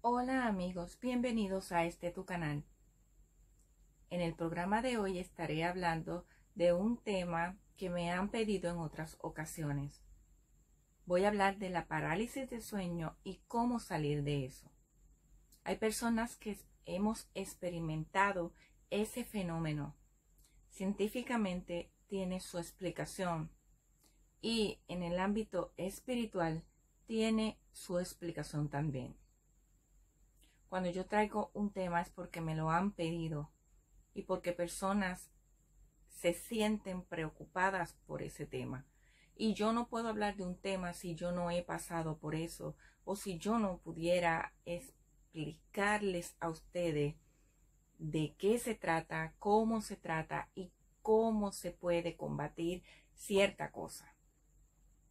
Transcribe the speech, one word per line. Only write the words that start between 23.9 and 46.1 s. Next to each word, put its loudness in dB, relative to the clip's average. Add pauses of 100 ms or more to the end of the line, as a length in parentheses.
y 0
en -4
el 0
ámbito 0
espiritual -2 (420)
tiene 2 (120)
su -2
explicación -2
también. -2 (1600)
Cuando 2
yo -2
traigo 2
un 0
tema 0
es -2
porque -10
me 0
lo 2
han 4
pedido -2 (640)
y -8
porque -2
personas 0 (800)
se 2
sienten 0
preocupadas -2
por -8
ese -8
tema. -6 (500)
Y 2
yo 2
no 0
puedo -2
hablar 0
de -4
un -4
tema -2
si -6
yo -2
no 0
he 2
pasado -4
por -4
eso -6 (260)
o -2
si -6
yo 2
no 0
pudiera 2 (100)
explicarles -4